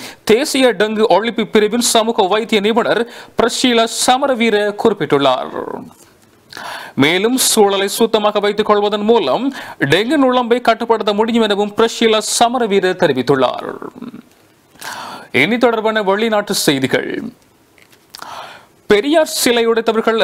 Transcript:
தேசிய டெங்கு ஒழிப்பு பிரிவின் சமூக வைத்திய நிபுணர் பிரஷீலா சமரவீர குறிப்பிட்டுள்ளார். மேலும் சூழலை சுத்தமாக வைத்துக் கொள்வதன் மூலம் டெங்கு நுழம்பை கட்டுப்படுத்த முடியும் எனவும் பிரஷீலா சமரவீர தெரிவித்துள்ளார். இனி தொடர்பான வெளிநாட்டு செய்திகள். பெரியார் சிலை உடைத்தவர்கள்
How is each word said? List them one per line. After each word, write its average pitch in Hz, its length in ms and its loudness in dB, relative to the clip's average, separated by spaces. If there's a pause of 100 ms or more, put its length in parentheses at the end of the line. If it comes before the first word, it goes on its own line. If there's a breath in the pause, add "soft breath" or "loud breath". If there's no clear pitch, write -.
(320 loud breath)
தேசிய 262 500 2
டெங்கு 214 240 0 (120)
ஒழிப்பு 226 360 -2
பிரிவின் 214 400 2
சமூக 226 400 2
வைத்திய 220 320 0
நிபுணர் 208 360 0 (380 loud breath)
பிரஷீலா 233 460 2 (160)
சமரவீர 254 560 0 (240)
குறிப்பிட்டுள்ளார். 143 720 0 (1500 loud breath)
மேலும் 196 360 2 (120)
சூழலை 196 380 2 (100)
சுத்தமாக 214 480 0
வைத்துக் 208 240 0
கொள்வதன் 208 400 0
மூலம் 190 340 2 (480 loud breath)
டெங்கு 233 320 2
நுழம்பை 247 340 2 (100)
கட்டுப்படுத்த 220 520 0
முடியும் 226 260 2
எனவும் 208 320 -2
பிரஷீலா 226 420 2 (140)
சமரவீர 220 580 2 (100)
தெரிவித்துள்ளார். 131 680 0 (1700 loud breath)
இனி 190 220 2
தொடர்பான 220 460 0
வெளிநாட்டு 208 440 0 (120)
செய்திகள். 135 420 0 (1800 loud breath)
பெரியார் 294 480 2
சிலை 240 300 2
உடைத்தவர்கள் 226 540 0